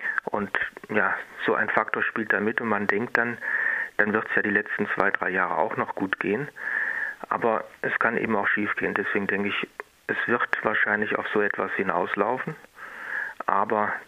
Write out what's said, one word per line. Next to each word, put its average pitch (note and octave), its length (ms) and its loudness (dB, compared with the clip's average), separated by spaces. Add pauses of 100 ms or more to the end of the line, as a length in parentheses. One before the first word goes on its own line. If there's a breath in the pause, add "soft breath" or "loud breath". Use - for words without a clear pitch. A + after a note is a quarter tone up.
(260 loud breath)
Und G#2 260 -4 (380)
ja, G2 260 2 (300)
so A2 100 4
ein G#2 140 0
Faktor - 340 0
spielt A2 280 -2
da G2+ 80 2
mit A2 220 0
und A#2+ 60 -2
man G#2 200 0
denkt G#2 300 0
dann, A#2 200 0 (600 loud breath)
dann G#2 160 4
wird's A2 220 0
ja G#2 60 4
die G#2 80 0
letzten G#2 440 0
zwei, G2 160 4
drei F#2 200 0
Jahre F2+ 260 2
auch D#2+ 220 0
noch A#2 180 -2
gut F#2+ 240 -2
gehen. A2 280 0 (800 loud breath)
Aber A2+ 340 0 (180)
es - 180 0
kann A#2 180 4
eben A2+ 180 0
auch G2+ 120 2
schief G2+ 280 0
gehen. F#2 180 0
Deswegen G2+ 320 0
denke G2+ 240 0
ich, - 180 -4 (400)
es G#2+ 100 0 (100)
wird A#2 200 2 (160)
wahrscheinlich G#2 540 2
auf G#2 160 -2
so G#2 80 4
etwas G2+ 340 0
hinauslaufen. G2+ 800 0 (920 loud breath)
Aber G#2 460 2 (140)